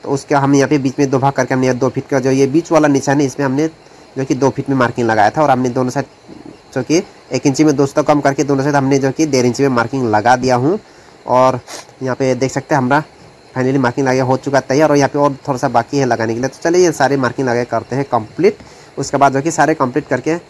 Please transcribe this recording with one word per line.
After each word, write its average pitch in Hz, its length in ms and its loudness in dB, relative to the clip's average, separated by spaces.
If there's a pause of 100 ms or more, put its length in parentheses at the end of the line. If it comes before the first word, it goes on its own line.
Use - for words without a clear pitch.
तो 123 60 -10
उसके 139 260 -2
हम 139 200 2
यहाँ 135 140 2
पे 151 80 2
बीच 135 220 -2
में 143 100 0
दो 135 100 0
भाग 139 140 0
करके 127 200 -2
हमने 127 140 0
यहाँ 127 120 0
दो 131 100 0
फीट 131 180 -6
का 139 120 -2
जो 127 120 0
ये 135 160 2
बीच 160 240 -2
वाला 156 160 4
निशान 143 340 0
है, 147 40 2
इसमें 139 200 -4
हमने 135 220 -2 (480)
जो 131 100 -4
कि 147 100 -2
दो 135 140 2
फीट - 200 -6
में 139 80 0
मार्किंग 120 300 0
लगाया 107 220 4
था। 151 140 0
और 143 80 2
हमने 127 200 0
दोनों 127 180 -2
साइड 135 160 -4 (680)
जो 131 100 -4
कि 156 180 0 (300)
एक 127 160 -2
इंची 143 160 2
में 151 120 4
दोस्तों 143 280 0
कम 147 180 2
करके 139 220 0
दोनों 139 200 0
साइड 143 120 -2
हमने 139 240 2
जो 135 120 0
कि 160 140 0
डेढ़ 131 200 0
इंची 123 180 0
में 139 80 2
मार्किंग 120 340 -2
लगा 107 300 2
दिया 127 220 0
हूँ। 147 200 0 (500)
और 127 320 2 (440)
यहाँ 127 120 -4
पे 131 200 0
देख 131 160 -4
सकते 143 240 -4
हैं, 139 60 2
हमारा 139 220 0 (500)
finally 131 260 0
मार्किंग 131 280 0
लगा 131 160 0
हो 131 140 0
चुका 135 200 -2
है 131 120 2
तैयार। 147 200 2
और 147 80 2
यहाँ 139 120 2
पे 147 100 -4
और 143 180 0 (100)
थोड़ा 135 100 -4
सा 135 120 -2
बाकी 120 280 -2
है 139 80 0
लगाने 113 280 -2
के 117 60 -6
लिए, 131 100 -4
तो - 120 -14
चलिए 175 240 2
ये 165 80 2
सारे 139 240 0
मार्किंग 131 300 -2
लगा 120 180 0
करते 117 300 -6
हैं 135 160 -4
कंप्लीट। 143 460 -2 (400)
उसके 139 200 -4
बाद 135 160 4
जो 135 80 -2
कि 160 100 -2
सारे 156 220 0
कंप्लीट 131 340 -2
करके 143 280 -2 (140)